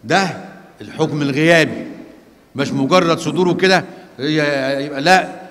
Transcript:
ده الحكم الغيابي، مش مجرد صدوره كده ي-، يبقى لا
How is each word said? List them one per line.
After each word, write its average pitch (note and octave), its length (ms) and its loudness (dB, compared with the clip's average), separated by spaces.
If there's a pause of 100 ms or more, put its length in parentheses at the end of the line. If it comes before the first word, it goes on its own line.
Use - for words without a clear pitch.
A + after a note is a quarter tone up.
ده E3 400 -2 (360)
الحكم D3 420 -4
الغيابي، D3+ 640 2 (720)
مش C3+ 140 -4
مجرد D#3+ 480 2
صدوره E3+ 340 0
كده F#3 320 2 (340)
ي-، C#3 680 -2
يبقى C#3+ 160 -8
لا F3 280 4 (220)